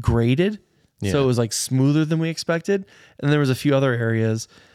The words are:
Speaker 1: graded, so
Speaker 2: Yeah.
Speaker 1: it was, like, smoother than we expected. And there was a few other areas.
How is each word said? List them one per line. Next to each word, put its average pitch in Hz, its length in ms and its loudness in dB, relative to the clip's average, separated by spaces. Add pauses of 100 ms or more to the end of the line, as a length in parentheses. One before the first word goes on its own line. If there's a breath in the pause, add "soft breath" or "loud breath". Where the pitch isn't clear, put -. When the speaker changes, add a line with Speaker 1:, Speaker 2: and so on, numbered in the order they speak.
Speaker 1:
graded, 131 580 2 (420)
so 190 160 0
Speaker 2:
Yeah. 139 60 2
Speaker 1:
it - 20 2
was, 123 120 2
like, 117 160 -2
smoother 143 520 0
than 160 140 -2
we 165 100 -2
expected. 170 560 -4 (340 loud breath)
And 143 120 0
there 147 80 2
was 139 100 2
a 123 60 0
few 143 200 0
other 135 180 2
areas. 113 540 -2 (280 soft breath)